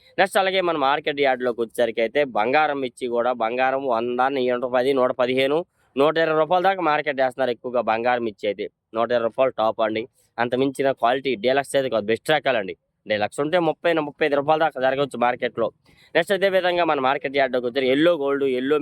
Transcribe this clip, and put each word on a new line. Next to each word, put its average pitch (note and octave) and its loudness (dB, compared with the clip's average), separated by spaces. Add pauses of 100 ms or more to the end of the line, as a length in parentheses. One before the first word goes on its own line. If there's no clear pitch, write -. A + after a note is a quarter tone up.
(200)
నెక్స్ట్ F#3+ 0
అలాగే F#3+ 0
మన E3+ -2
మార్కెట్ D3 0
యార్డ్లోకి B2+ 0
వచ్చేసరికి A#2 -2
అయితే A2+ 0
బంగారం C#3 0
మిర్చి C3 -8
కూడా, A#2+ 0
బంగారం C3 -2
వంద, B2 -2
నూట B2+ -2
పది, B2+ 2
నూట B2+ 2
పదిహేను, C3 0 (320)
నూట D#3 2
ఇరవై D#3+ 2
రూపాయల F3+ 2
దాకా F#3+ 0
మార్కెట్ D3 0
వేస్తున్నారు B2+ 0
ఎక్కువగా A#2+ -4
బంగారం A#2 0
మిర్చి A2 -6
అయితే. G2+ -4 (240)
నూట A#2 0
ఇరవై A#2+ 0
రూపాయలు B2 0
టాప్ A2 0
అండి, A2 -2 (320)
అంత A#2+ -2
మించిన C3+ 0
క్వాలిటీ C3 0
డీలక్స్ B2+ 0
అయితే C3+ 0
కాదు, G#2+ -2
బెస్ట్ A2+ -2
రకాలండి. A#2+ 0 (300)
డీలక్స్ G#2 -2
ఉంటే D#3 0 (100)
ముప్పై, E3 0 (160)
ముప్పై D3 -4
ఐదు C#3 0
రూపాయల D3+ 2
దాకా C#3 -4
జరగవచ్చు C3 -2
మార్కెట్లో. A#2+ -2 (480)
నెక్స్ట్ E3+ 2
అదే F#3+ 2
విధంగా F3 2
మన D3 0
మార్కెట్ C#3 -2
యార్డ్‌లోకి B2+ 0
వచ్చారు B2+ -2
ఎల్లో D#3+ 4 (100)
గోల్డ్, C#3 -2 (140)
ఎల్లో C3+ 0